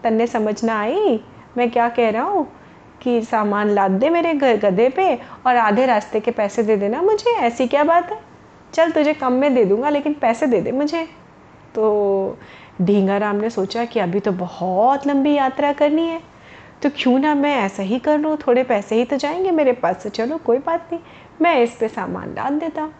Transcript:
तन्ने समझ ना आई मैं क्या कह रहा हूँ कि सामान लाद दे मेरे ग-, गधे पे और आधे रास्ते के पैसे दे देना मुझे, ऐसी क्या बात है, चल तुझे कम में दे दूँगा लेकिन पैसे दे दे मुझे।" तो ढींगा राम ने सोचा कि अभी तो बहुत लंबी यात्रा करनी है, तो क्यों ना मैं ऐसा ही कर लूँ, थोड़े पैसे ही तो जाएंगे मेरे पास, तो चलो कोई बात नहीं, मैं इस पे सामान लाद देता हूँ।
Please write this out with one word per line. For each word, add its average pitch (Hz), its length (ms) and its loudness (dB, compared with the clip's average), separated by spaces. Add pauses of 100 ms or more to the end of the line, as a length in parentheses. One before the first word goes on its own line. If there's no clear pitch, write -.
तन्ने 226 240 0
समझ 214 360 -2
ना 226 160 0
आई 254 440 0 (340)
मैं 240 140 0
क्या 240 180 2
कह 233 200 2
रहा 226 140 -2
हूँ 359 240 -2 (540)
कि 240 200 0
सामान 208 480 0
लाद 196 220 2
दे 226 180 2
मेरे 339 240 0
ग-, 262 260 2
गधे 208 300 2
पे 339 300 0 (280)
और 247 80 4
आधे 220 300 2
रास्ते 220 340 0
के 226 120 -2
पैसे 214 320 -2
दे 214 140 2
देना 208 240 -2
मुझे, 427 300 2
ऐसी 254 360 0
क्या 285 160 2
बात 349 280 2
है, 427 80 -10 (540)
चल 330 180 2
तुझे 302 220 2
कम 262 200 -2
में 269 220 2
दे 233 100 4
दूँगा 220 240 0
लेकिन 294 240 -2
पैसे 262 340 0
दे 220 140 2
दे 240 100 -4
मुझे।" 302 360 -2 (680)
तो 202 600 0 (440)
ढींगा 196 360 2
राम 208 180 -2
ने 208 140 -2
सोचा 226 360 -4
कि 233 140 -4
अभी 190 200 -2
तो 202 120 -2
बहुत 185 760 0
लंबी 285 260 2
यात्रा 285 400 0
करनी 302 340 0
है, 330 140 -6 (600)
तो 294 160 0
क्यों 254 220 2
ना 302 160 2
मैं 285 200 2
ऐसा 196 280 -2
ही 220 160 -2
कर 302 180 0
लूँ, 302 200 -2 (100)
थोड़े 254 160 4
पैसे 220 320 -2
ही 240 100 2
तो 277 120 -4
जाएंगे 349 340 -2
मेरे 302 220 2
पास, 185 300 -2
तो 214 60 -8
चलो 240 280 -4
कोई 254 200 0
बात 339 340 -4
नहीं, 339 100 -8 (400)
मैं 311 220 4
इस 233 160 -2
पे 220 80 -2
सामान 180 460 -8
लाद 247 200 -6
देता 311 280 -6
हूँ। 311 180 -8